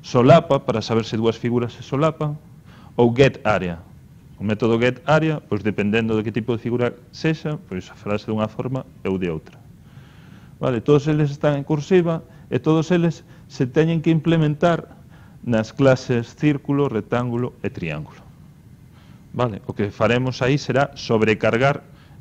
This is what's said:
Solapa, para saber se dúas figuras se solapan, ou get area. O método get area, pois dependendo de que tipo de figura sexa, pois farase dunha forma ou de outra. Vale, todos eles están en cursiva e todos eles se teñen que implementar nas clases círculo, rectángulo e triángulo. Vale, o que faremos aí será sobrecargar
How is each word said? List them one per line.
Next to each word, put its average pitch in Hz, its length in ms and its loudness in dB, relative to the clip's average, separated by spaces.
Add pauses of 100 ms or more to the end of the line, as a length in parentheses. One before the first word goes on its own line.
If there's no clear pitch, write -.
Solapa, 139 640 4
para 110 160 -2
saber 113 240 -2
se 110 160 -6
dúas 113 160 0
figuras 120 400 -4
se - 80 -18
solapan, 151 560 -2 (560)
ou 120 160 4
get 131 320 2
area. 90 400 -2 (560)
O 95 80 -10
método 113 320 2
get 123 240 -2
area, 156 400 0
pois 104 160 -4
dependendo 107 560 0
de 107 80 -2
que 110 80 -4
tipo 113 240 -2
de 110 80 -6
figura 120 320 -2 (160)
sexa, 156 560 -4
pois - 320 -10
farase 104 320 -4
dunha 107 160 -2
forma 127 400 -8 (160)
ou 95 160 -2
de 92 80 -2
outra. - 320 -8 (1000)
Vale, 127 240 -2
todos 147 240 4
eles 151 240 0
están 147 240 0
en 143 80 -6
cursiva 165 560 0 (320)
e 123 80 0
todos 156 320 2
eles 170 320 0 (240)
se - 160 -2
teñen 160 400 0
que 165 80 4
implementar 160 800 0 (480)
nas 110 320 -2
clases 127 640 0
círculo, 143 560 0
rectángulo 120 720 -4
e 101 80 -4
triángulo. 76 480 -10 (1120)
Vale, 117 320 -4
o - 80 -10
que 104 160 -2
faremos 123 560 0
aí 143 160 0
será 135 400 -2
sobrecargar 117 800 2 (400)